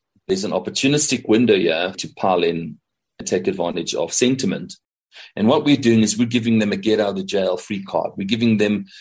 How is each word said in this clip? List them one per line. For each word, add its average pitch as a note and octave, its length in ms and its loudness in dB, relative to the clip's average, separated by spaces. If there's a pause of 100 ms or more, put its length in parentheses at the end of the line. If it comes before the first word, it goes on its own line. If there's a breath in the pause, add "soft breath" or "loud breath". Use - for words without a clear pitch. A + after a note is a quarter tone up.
(280)
there's F#2+ 160 -2
an G2+ 80 -4
opportunistic C3 720 0
window G#2+ 300 4
here F2 400 0
to - 180 -10
pile F2+ 300 0
in E2 340 -4 (400)
and - 80 -12
take F#2+ 220 -2
advantage F2 480 -4
of F2 160 -4
sentiment. - 680 -2 (580 loud breath)
And G2+ 100 0
what D3+ 200 4
we're C#3+ 100 4
doing A2+ 260 4
is G#2 140 0
we're B2 100 0
giving A#2 320 0
them G#2 140 0
a G2 40 -4
get G#2 220 0
out G2+ 120 0
of F#2+ 60 -4
the F#2+ 80 -6
jail F#2+ 340 -2
free G2+ 240 -8
card. - 340 -4
We're G2+ 200 -4
giving A2+ 200 2
them G#2 300 0 (140 loud breath)